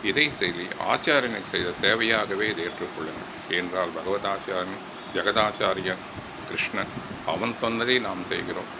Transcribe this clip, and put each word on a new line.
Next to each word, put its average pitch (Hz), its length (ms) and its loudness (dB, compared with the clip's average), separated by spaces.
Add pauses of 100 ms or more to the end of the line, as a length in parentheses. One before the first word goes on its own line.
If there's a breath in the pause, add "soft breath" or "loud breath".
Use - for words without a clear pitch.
இதை 135 260 6
செய்து 87 340 0 (240)
ஆச்சாரியனுக்கு 120 640 2
செய்த 87 180 0 (100)
சேவையாகவே 107 680 4
இதை 85 160 -2
ஏற்றுக்கொள்ளுங்கள். - 640 -6 (200)
ஏனென்றால் 87 460 0
பகவதாச்சாரியன், 98 840 -2 (320)
ஜெகதாச்சாரியன் 98 880 2 (420)
கிருஷ்ணன், - 460 -2 (340)
அவன் 101 280 0
சொன்னதை 117 460 2
நாம் 95 260 -2
செய்கிறோம். 87 540 -4